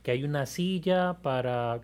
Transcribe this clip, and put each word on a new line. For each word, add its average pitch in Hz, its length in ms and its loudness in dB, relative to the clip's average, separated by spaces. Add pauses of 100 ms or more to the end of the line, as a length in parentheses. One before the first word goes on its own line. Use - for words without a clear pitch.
que - 80 -2
hay 127 140 0
una 147 220 0
silla 180 760 0
para 123 600 0